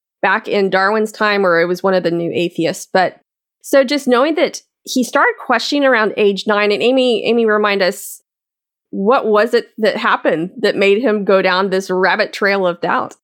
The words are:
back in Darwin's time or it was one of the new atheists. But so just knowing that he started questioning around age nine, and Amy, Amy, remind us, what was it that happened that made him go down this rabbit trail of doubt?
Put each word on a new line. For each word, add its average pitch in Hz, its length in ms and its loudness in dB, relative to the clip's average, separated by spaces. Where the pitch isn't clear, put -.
back 202 260 -2
in 196 220 0
Darwin's 208 420 0
time 208 340 0
or 170 160 2
it 175 40 2
was 180 160 -4
one 190 120 0
of 185 100 0
the 170 80 -2
new 170 200 -4
atheists. 170 600 -4
But 180 280 0
so 277 200 2
just 277 240 -2
knowing 262 280 2
that 294 260 -2
he 254 200 -4
started 370 300 0
questioning 285 400 -2
around 226 320 2
age 202 300 0
nine, 208 260 0
and 190 120 0
Amy, 254 420 2
Amy, 233 200 0
remind 208 360 0
us, - 400 -4
what 208 360 0
was 220 260 2
it - 160 -2
that 214 180 0
happened 196 640 -2
that 208 160 2
made 202 260 2
him 214 240 0
go 190 160 4
down 185 280 0
this 190 200 -4
rabbit 185 440 0
trail 196 320 0
of 170 160 -2
doubt? - 420 -4